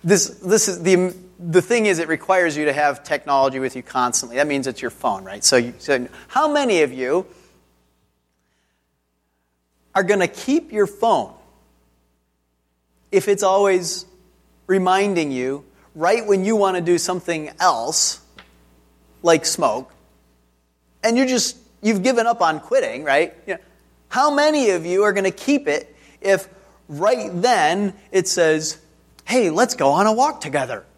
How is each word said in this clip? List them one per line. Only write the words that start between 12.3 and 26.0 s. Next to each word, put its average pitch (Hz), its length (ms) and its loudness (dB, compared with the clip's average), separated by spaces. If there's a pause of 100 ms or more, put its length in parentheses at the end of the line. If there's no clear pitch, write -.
if 196 160 2
it's 202 160 0
always 190 640 0 (580)
reminding 185 640 0
you 131 360 -6 (280)
right 202 320 0
when 196 200 2
you 220 100 2
wanna 190 240 2
do 175 180 2
something 165 640 -6
else, 147 640 0 (1000)
like 165 240 4
smoke, - 480 -4 (1120)
and 233 140 2
you're 262 100 2
just, 247 300 -2 (240)
you've 208 200 0
given 233 240 2
up 233 160 0
on 156 200 0
quitting, 151 420 -2
right? 151 320 0 (100)
You 185 100 -6
know, - 40 -18 (480)
how 285 260 0
many 294 360 2
of 170 160 -2
you 185 180 0
are 208 80 2
gonna 190 200 0
keep - 360 -2
it - 260 -4 (280)